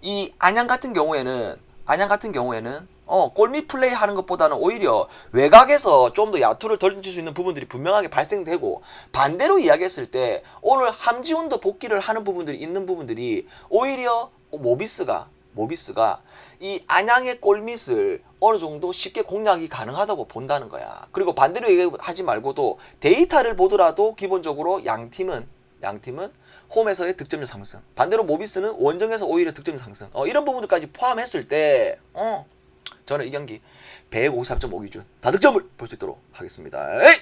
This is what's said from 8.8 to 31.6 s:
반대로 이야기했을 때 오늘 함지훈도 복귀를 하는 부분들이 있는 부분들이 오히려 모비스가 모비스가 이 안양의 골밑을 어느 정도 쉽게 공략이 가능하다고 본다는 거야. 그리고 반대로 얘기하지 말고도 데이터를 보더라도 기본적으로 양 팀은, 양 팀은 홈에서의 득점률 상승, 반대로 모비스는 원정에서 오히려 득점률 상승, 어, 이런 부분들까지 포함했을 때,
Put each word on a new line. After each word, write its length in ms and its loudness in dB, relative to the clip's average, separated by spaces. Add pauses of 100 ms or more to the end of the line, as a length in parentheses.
반대로 480 2
이야기했을 500 0
때 320 -2 (200)
오늘 280 2
함지훈도 680 -2
복귀를 400 -2
하는 240 -4
부분들이 340 -6
있는 300 -6
부분들이 600 -4 (220)
오히려 640 0 (200)
모비스가 760 -4 (260)
모비스가 680 -2 (380)
이 280 -10
안양의 540 2
골밑을 800 0 (160)
어느 180 4
정도 340 -8
쉽게 300 -6
공략이 480 0
가능하다고 580 -4
본다는 420 -6
거야. 420 -14
그리고 220 -2
반대로 380 2
얘기하지 520 0
말고도 560 -2 (200)
데이터를 560 4
보더라도 600 4
기본적으로 680 -4
양 240 -6
팀은, 380 -8 (340)
양 200 -8
팀은 300 -12 (440)
홈에서의 400 0
득점률 320 -8
상승, 340 -16 (140)
반대로 280 2
모비스는 540 -4
원정에서 480 0
오히려 280 0
득점률 300 -10
상승, 300 -18
어, 140 -2
이런 180 0
부분들까지 460 -2
포함했을 560 -4
때, 520 2 (140)